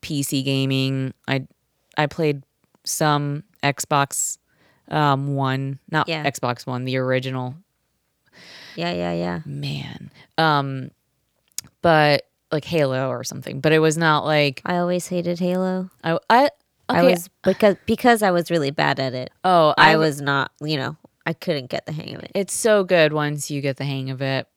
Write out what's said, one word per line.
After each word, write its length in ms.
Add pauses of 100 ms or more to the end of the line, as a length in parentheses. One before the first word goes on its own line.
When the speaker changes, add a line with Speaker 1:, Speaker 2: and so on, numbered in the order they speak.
Speaker 1:
P 200
C 220
gaming, 680 (140)
I, 200 (520)
I 80
played 380 (400)
some 580 (220)
Xbox, 720 (500)
um, 460
One, 440 (120)
not 180
Speaker 2:
Yeah. 220
Speaker 1:
Xbox 360
One, 180
the 140
original. 580 (1200)
Speaker 2:
Yeah, 160
yeah, 200
yeah. 320
Speaker 1:
Man. 680 (280)
Um, 520 (920)
but, 460 (240)
like, 120
Halo 440
or 160
something, 360
but 120
it 80
was 160
not 280
like 400
Speaker 2:
I 120
always 320
hated 300
Halo. 520 (140)
Speaker 1:
I, 140 (120)
I, 200 (380)
Speaker 2:
I 120
Speaker 1:
okay. 140
Speaker 2:
was, 140 (140)
because, 340 (100)
because 360
I 80
was 200
really 200
bad 300
at 140
it. 160 (140)
Speaker 1:
Oh, 320
Speaker 2:
I 160
Speaker 1:
I 40
Speaker 2:
was 240
not, 400
you 160
know, 200 (280)
I 80
couldn't 380
get 160
the 60
hang 220
of 80
it. 140
Speaker 1:
It's 180
so 300
good 280
once 380
you 100
get 180
the 60
hang 260
of 120
it. 240 (100)